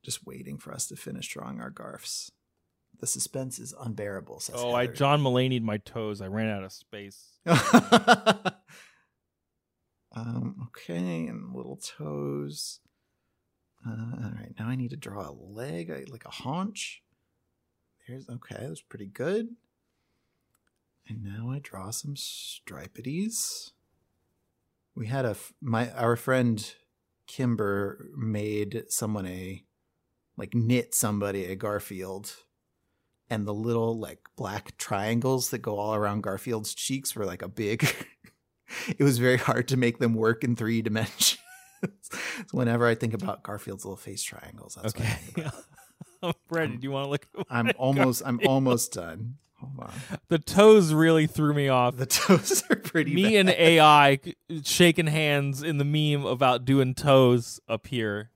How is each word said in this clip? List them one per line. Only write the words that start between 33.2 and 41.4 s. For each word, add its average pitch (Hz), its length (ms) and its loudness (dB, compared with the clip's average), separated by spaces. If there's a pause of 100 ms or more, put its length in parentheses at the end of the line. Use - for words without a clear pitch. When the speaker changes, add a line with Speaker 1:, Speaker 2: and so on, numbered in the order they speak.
Speaker 1:
and 107 160 -4
the 104 80 -4
little, 113 460 0
like, - 220 -12 (140)
black 104 420 -8
triangles 117 720 -2
that 123 80 -6
go 107 180 -6
all 104 160 -2
around 104 300 -2
Garfield's 107 500 -6
cheeks - 420 -6
were, 107 100 -4
like, 90 180 -8
a 90 40 -10
big, 110 400 -2 (540)
<laughs> - 460 -14 (100)
it 143 60 2
was 135 140 4
very 127 200 4
hard 120 320 0
to 135 80 2
make 120 220 2
them 117 140 2
work 113 300 2
in 120 120 2
three 113 260 0
dimensions. 110 600 0